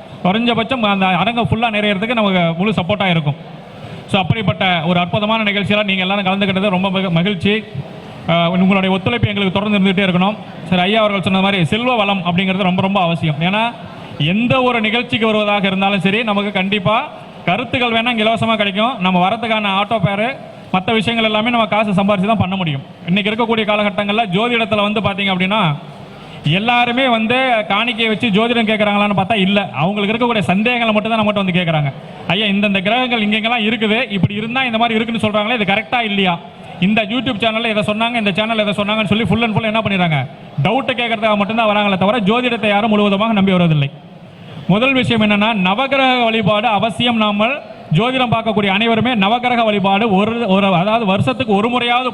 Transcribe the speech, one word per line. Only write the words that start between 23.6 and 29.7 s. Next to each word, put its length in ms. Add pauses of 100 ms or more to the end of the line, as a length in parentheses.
காலகட்டங்கள்ல 540 (120)
ஜோதிடத்துல 500
வந்து 200
பாத்தீங்க 260
அப்படின்னா, 280 (960)
எல்லாருமே 480 (120)
வந்து 200 (320)
காணிக்கையை 420
வச்சு 240
ஜோதிடம் 360
கேக்குறாங்களான்னு 480
பார்த்தா 260
இல்ல. 140 (220)